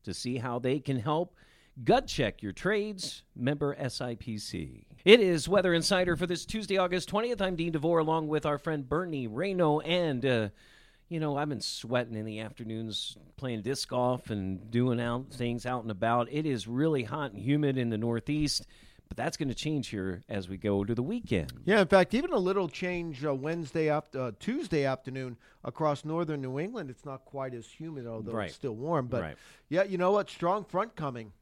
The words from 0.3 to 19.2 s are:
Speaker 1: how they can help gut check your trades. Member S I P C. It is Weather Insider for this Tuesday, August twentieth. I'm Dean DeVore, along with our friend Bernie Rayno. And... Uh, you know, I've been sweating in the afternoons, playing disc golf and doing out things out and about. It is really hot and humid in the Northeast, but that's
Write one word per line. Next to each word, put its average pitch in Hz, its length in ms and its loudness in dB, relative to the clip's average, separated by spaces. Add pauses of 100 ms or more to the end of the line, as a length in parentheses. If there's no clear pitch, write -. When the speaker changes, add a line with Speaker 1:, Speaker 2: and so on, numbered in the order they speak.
Speaker 1:
how 120 200 -4
they 131 220 0
can 135 180 -2
help 156 380 -2 (480)
gut 247 220 4
check - 360 -2
your 98 100 -4
trades. 208 720 -4 (140)
Member 143 420 0
S 135 220 -6
I 123 140 -4
P 110 240 -8
C. 73 480 -8 (180)
It 220 160 12
is 175 260 2
Weather 180 280 4
Insider 180 420 2
for 175 100 -2
this 170 200 -4
Tuesday, 202 320 -2
August 180 320 0
twentieth. 220 320 0
I'm 185 120 0
Dean 165 180 0
DeVore, 165 260 2
along 160 300 2
with 151 180 0
our 147 100 2
friend 147 320 -4
Bernie 151 400 -2
Rayno. 156 580 2
And... 160 380 2
Uh, 117 240 4 (640)
you 165 100 -4
know, 147 160 0
I've 147 140 -2
been 117 100 -4
sweating 117 540 -2
in 107 100 -4
the 110 160 -6
afternoons, 110 760 -8 (180)
playing 120 240 -4
disc 127 300 -4
golf 123 400 0
and 95 400 -4
doing 120 320 2
out 123 280 -4
things 120 360 -4
out 123 160 -4
and 110 80 -6
about. 117 420 2
It 151 140 0
is 113 200 0
really 135 360 2
hot 131 300 -4
and 104 100 -12
humid 139 340 4
in 120 140 0
the 110 80 0
Northeast, 117 680 0 (420)
but - 100 -10
that's 143 180 -2